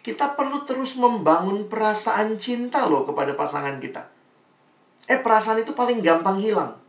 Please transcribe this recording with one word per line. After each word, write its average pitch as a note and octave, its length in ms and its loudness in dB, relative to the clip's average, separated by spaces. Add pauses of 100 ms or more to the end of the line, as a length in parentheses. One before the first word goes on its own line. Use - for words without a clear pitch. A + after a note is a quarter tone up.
kita C#4 320 -2
perlu C#4 320 -4
terus C4 320 -4
membangun G3 720 2
perasaan G#3+ 720 0
cinta B3 480 0
loh C3+ 160 4
kepada C#3+ 320 -2
pasangan C#3+ 400 -4
kita. - 320 -12 (960)
Eh, C4 160 2
perasaan A3 400 2
itu - 160 -6
paling A#3+ 240 0
gampang E3+ 400 2
hilang. G3+ 480 -2